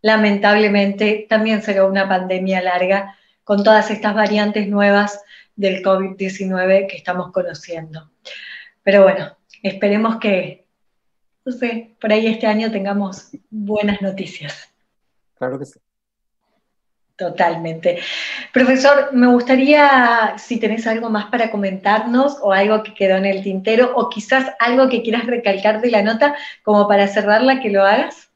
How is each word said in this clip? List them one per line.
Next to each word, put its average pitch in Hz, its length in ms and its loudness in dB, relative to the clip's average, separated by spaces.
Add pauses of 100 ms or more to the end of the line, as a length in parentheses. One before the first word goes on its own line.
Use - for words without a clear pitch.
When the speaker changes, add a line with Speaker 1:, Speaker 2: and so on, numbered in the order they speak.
Speaker 1:
lamentablemente, 208 1300 2
también 220 340 0
será 196 240 2
una 196 200 0
pandemia 185 560 -2
larga 185 520 -2 (300)
con 202 180 0
todas 214 280 4
estas 208 240 -4
variantes 208 540 0
nuevas 202 540 2 (340)
del 190 260 -2
covid 190 340 0
diecinueve 190 720 0
que - 100 -12
estamos 180 340 -8
conociendo. 160 800 -10 (720)
Pero 196 200 6
bueno, 190 240 2 (360)
esperemos 208 540 -2
que, 180 500 -4 (760)
no 254 80 -8
sé, 226 480 -8
por 214 100 -4
ahí 220 160 2
este 220 200 -2
año 220 260 -2
tengamos 196 580 -6 (200)
buenas 208 500 -4
noticias. 185 720 -10 (640)
Speaker 2:
Claro 127 240 -8
que 135 80 -12
sí. - 120 -20 (1400)
Speaker 1:
Totalmente. 165 840 -2 (520)
Profesor, 262 600 4
me 247 160 4
gustaría, 262 1080 4
si - 220 -8
tenés 220 300 -4
algo 226 220 -4
más 208 160 -4
para 226 260 -2
comentarnos, 226 920 0
o 202 80 0
algo 208 320 2
que - 100 -16
quedó 190 220 2
en 190 120 0
el 190 180 -2
tintero, 220 520 0
o 233 120 0
quizás 262 500 -2
algo 254 300 2
que 247 140 -2
quieras 226 220 -4
recalcar 214 560 0
de 240 120 0
la 208 100 2
nota, 226 320 0 (300)
como 208 240 4
para 202 180 4
cerrarla, 220 540 2
que 220 100 -4
lo 196 140 4
hagas. 226 520 0